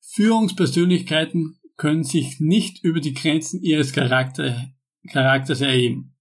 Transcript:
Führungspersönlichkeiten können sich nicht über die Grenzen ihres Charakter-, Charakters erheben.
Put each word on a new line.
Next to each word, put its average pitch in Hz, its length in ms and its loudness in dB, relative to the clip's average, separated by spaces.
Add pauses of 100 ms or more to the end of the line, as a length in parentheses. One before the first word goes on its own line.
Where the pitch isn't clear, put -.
Führungspersönlichkeiten 175 1600 0 (180)
können 151 280 0
sich 131 340 -2
nicht 165 460 0
über 165 160 0
die 143 140 -4
Grenzen 156 460 -2
ihres 151 320 0
Charakter-, 131 800 -2 (360)
Charakters 135 540 0
erheben. 127 580 0